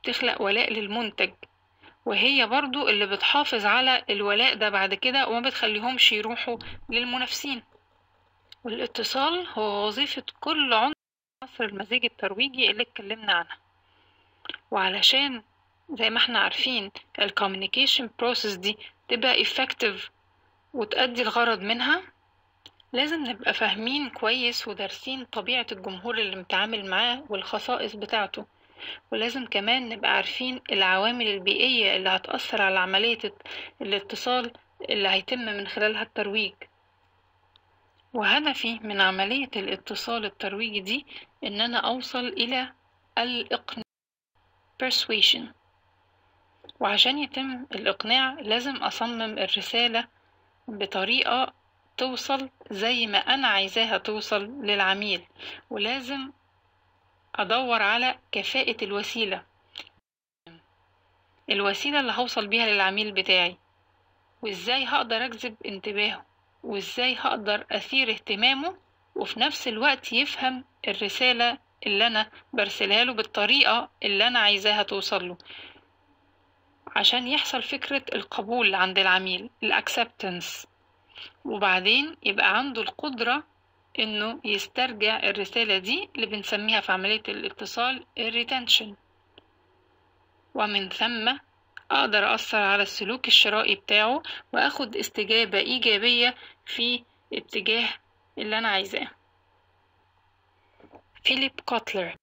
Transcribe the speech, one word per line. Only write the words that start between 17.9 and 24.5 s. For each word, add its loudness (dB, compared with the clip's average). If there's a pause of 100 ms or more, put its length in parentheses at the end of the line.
process 0
دي -2 (300)
تبقى 2
effective -2 (640)
وتأدي -2
الغرض 2
منها، 0 (920)
لازم 0
نبقى -2
فاهمين -2
كويس -2